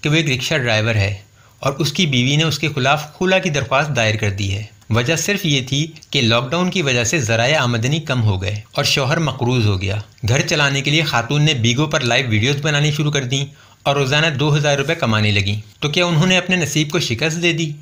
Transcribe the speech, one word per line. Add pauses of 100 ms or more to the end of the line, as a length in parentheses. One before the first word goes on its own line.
कि
वो
एक
रिक्शा
ड्राइवर
है (380)
और
उसकी
बीवी
ने
उसके
खिलाफ
खुला
की
दरख्वास्त
दायर
कर
दी
है। (220)
वजह
सिर्फ
ये
थी (300)
कि
lockdown
की
वजह
से
ज़राए
आमदनी
कम
हो
गए (160)
और
शौहर
मकरूज
हो
गया। (220)
घर
चलाने
के
लिए
खातून
ने
Bigo
पर
live
videos
बनानी
शुरू
कर
दी (400)
और
रोज़ाना
दो
हज़ार
रुपये
कमाने
लगी। (260)
तो
क्या
उन्होंने
अपने
नसीब
को
शिकस्त
दे
दी?